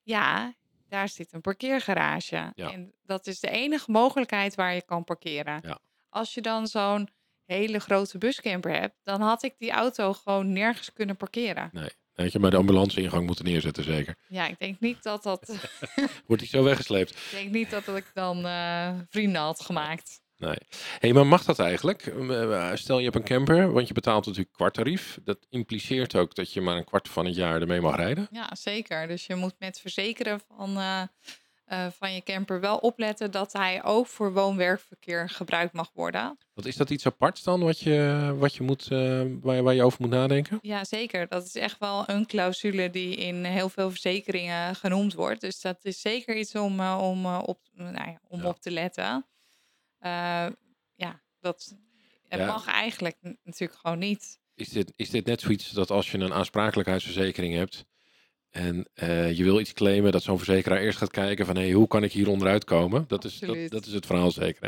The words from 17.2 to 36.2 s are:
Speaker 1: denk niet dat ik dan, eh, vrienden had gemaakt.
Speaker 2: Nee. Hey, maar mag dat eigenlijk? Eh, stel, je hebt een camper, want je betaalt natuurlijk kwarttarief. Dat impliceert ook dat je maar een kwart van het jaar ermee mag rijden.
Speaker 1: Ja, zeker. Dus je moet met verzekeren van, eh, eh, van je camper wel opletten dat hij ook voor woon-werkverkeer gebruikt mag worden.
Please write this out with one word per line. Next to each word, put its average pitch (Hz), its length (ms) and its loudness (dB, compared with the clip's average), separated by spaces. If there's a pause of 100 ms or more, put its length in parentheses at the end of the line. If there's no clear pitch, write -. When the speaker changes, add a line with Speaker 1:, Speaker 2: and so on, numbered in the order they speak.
Speaker 1:
denk 196 200 -6
niet 226 180 -2
dat 202 180 -6
ik 196 260 -6
dan, 180 320 -4
eh, 175 480 -4 (160)
vrienden 202 320 0
had 156 200 -4
gemaakt. 160 600 -6 (160)
Speaker 2:
Nee. 78 200 -4 (420)
Hey, 120 140 6
maar 139 140 10
mag 175 160 8
dat - 160 0
eigenlijk? 95 480 0
Eh, 113 680 -2
stel, 127 240 0
je 127 60 0
hebt 120 120 0
een 117 80 0
camper, 160 480 4
want 123 160 2
je - 60 -8
betaalt 110 320 2
natuurlijk 95 300 -6
kwarttarief. 117 680 0
Dat - 260 -6
impliceert 120 680 -2
ook 90 200 4
dat - 180 -6
je 95 80 -2
maar 87 160 0
een 85 60 -4
kwart - 260 0
van 85 160 -2
het 87 100 -2
jaar 82 260 2
ermee 87 200 0
mag 78 140 2
rijden. 131 360 -2
Speaker 1:
Ja, 226 240 -10
zeker. 190 520 -6
Dus 175 180 -8
je 190 100 -6
moet 185 240 -4
met 190 200 -12
verzekeren 208 680 -4
van, 196 300 -8
eh, 190 240 -2 (640)
eh, 185 260 -6
van 190 220 -8
je 180 100 -10
camper 190 360 -4
wel 202 180 2
opletten 214 540 0
dat 196 220 -4
hij 185 300 0
ook 226 240 4
voor 196 260 -2
woon-werkverkeer 180 960 0
gebruikt 170 440 -2
mag 170 200 -6
worden. 180 440 -4 (160)